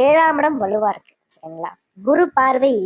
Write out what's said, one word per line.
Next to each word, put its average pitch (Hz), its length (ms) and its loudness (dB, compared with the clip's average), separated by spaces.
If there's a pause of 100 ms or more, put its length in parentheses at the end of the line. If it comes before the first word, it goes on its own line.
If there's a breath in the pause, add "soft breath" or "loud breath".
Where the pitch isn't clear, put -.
ஏழாம் 302 400 2
இடம் 294 180 -2
வலுவா 208 320 -2
இருக்கு, - 240 -16 (160)
சரிங்களா? 165 420 -16 (300)
குரு 320 280 2
பார்வை 262 420 0 (120)